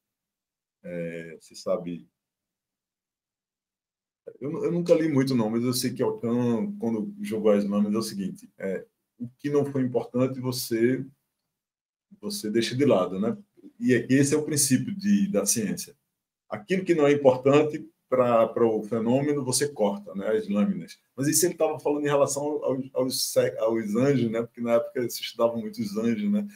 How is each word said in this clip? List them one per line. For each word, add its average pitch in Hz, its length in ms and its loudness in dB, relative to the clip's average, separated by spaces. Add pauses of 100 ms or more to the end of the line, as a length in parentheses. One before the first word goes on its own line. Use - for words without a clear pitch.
(840)
É, 85 560 -10
você - 160 -20
sabe, 87 520 -6 (2250)
eu, 147 240 -8
eu 160 80 -2
nunca 170 220 4
li 160 160 2
muito, 135 260 2
não, 110 140 2
mas 117 140 -2
eu 123 100 0
sei 123 200 -4
que 127 100 -2
Ockham, 117 760 -2
quando 110 420 -4
jogou 104 300 0
as 101 140 4
lâminas, 104 300 0
é - 20 -2
o 113 40 -2
seguinte, 98 560 -8
é, 95 280 -6 (340)
o 120 80 -10 (100)
que 147 120 -8
não 143 160 0
foi 139 160 -4
importante, 127 580 -2
você, 127 680 0 (1160)
você 104 280 -8
deixa 113 260 -2
de 139 100 2
lado, 95 340 2
né? 107 180 -2 (400)
E 123 160 2
é, 113 160 0
esse 139 240 4
é 151 40 4
o 151 80 -2
princípio 131 500 0
de, 98 320 2
da 98 180 0
ciência. 101 500 -4 (520)
Aquilo 175 380 -4
que 170 100 2
não 151 100 4
é 143 60 6
importante 135 720 4 (220)
pra, 120 400 4
pra 117 180 2
o 107 180 2
fenômeno, 131 600 0
você 127 240 -2
corta, 101 480 -2
né, 98 140 -6
as 107 200 0
lâminas. 98 480 -2 (180)
Mas 139 120 -2
isso 160 180 2
ele 175 80 2
tava 151 260 -2
falando 147 260 -2
em 143 40 0
relação 139 320 2
ao, 147 240 -4
aos, 131 280 -2
aos 127 400 -2
se-, 123 260 2
aos 110 360 0
anjos, 123 360 2
né? 113 100 -4
Porque 117 200 -10
na 117 120 -2
época 117 360 0
se - 120 -10
estudava 117 360 0
muito 107 220 -8
os 104 180 -4
anjos, 110 340 0
né? 104 240 0